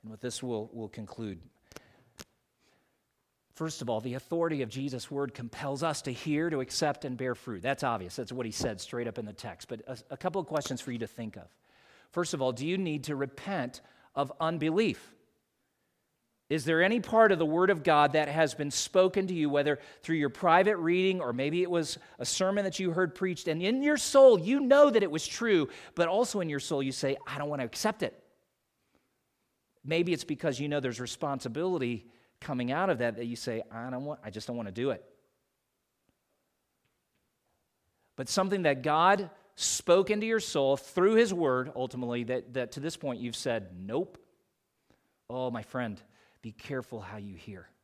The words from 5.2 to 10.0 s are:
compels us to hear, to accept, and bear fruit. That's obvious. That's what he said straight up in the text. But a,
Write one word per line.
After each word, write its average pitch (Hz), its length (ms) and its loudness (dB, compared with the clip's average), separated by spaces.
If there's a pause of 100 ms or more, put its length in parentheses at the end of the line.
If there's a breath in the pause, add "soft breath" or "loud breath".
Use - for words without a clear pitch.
compels 139 480 -6
us 160 200 -2
to 135 100 -6
hear, 151 360 -2
to 151 120 -2
accept, 143 440 -2
and 127 140 -6
bear 127 160 -2
fruit. 110 260 -10
That's 131 220 -2
obvious. 107 340 -2
That's 120 160 -8
what 123 140 -6
he 110 60 -8
said 110 280 -4
straight 120 260 -6
up 113 120 -8
in 110 80 -8
the 104 80 -14
text. - 340 -14
But 113 180 -10
a, 127 120 -12 (120)